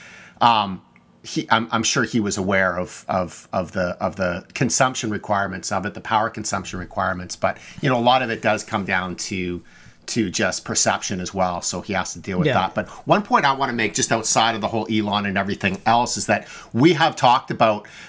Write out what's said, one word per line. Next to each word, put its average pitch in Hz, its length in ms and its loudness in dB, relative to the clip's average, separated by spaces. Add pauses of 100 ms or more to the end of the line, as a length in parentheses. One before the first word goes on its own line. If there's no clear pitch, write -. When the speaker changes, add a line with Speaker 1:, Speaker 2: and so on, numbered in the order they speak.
(420)
Speaker 1:
Um, 104 420 4 (400)
he, - 280 -4
I'm, 113 200 4
I'm 113 120 2
sure 127 200 2
he 113 160 0
was 101 160 0
aware 95 400 2
of, 90 320 -6
of, - 460 -2
of 95 200 -2
the, 90 160 0 (140)
of 92 120 -2
the 90 280 -2 (120)
consumption 127 560 0
requirements 98 600 -4
of 98 140 -2
it, 98 80 -6
the 104 80 -12
power 110 300 0
consumption 98 480 -6
requirements. 90 560 -4
But, - 240 -2 (200)
you 147 100 0
know, 123 100 4
a - 20 0
lot 127 220 2
of 113 80 -4
it 110 100 -6
does 107 220 0
come 104 220 -4
down 92 320 -2
to, 90 440 -4 (460)
to 104 240 -2
just 95 340 -2
perception 101 540 0
as 90 120 -6
well. 90 300 0
So 90 200 -4
he 101 120 -6
has 92 200 -4
to 85 60 -14
deal 92 200 -4
with 87 80 2
Speaker 2:
Yeah. 127 80 2
Speaker 1:
that. 95 180 0
But 104 160 -4 (160)
one 196 160 4
point 208 240 2
I 139 60 4
wanna 131 220 -2
make 110 200 0
just 127 180 -2
outside 113 440 2
of 104 60 -6
the 107 60 0
whole 110 240 -2
Elon 104 360 0
and 95 100 -2
everything 95 480 -2
else 117 320 4
is - 80 -4
that 104 220 0 (260)
we 147 200 8
have 151 220 2
talked 127 360 4
about, 110 360 2 (220)